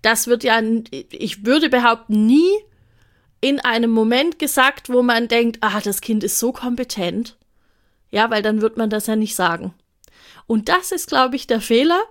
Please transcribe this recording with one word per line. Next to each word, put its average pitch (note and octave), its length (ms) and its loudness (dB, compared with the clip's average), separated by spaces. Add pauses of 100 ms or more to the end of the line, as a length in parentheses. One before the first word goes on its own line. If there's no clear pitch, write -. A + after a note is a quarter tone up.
Das A3+ 260 0
wird A#3 160 0
ja, A3+ 140 4
n-, A3+ 340 0
ich - 540 -10
würde C#4+ 240 2
behaupten, A#3 560 2
nie D#4 260 4 (880)
in C#4 180 0
einem A#3 320 0
Moment A#3+ 480 0
gesagt, C#4 500 0
wo B3 120 2
man A#3+ 260 0
denkt, A#3 340 0
„Ah, G#3 200 -2
das G3+ 180 -4
Kind G#3+ 240 -4
ist - 160 -4
so A#3+ 140 -2
kompetent.“ A#3+ 840 -6 (760)
Ja, G#3+ 180 0
weil G#3+ 120 -2
dann G#3+ 200 0
wird A3 160 -2
man A3 120 -2
das G#3+ 180 -4
ja A3 80 -2
nicht A3 200 -2
sagen. F3 380 -4 (760)
Und A3 220 -2
das F4+ 220 0
ist, F#4 160 -6
glaub C4 260 0
ich, C4+ 120 -6
der A3+ 160 0
Fehler. D4+ 500 2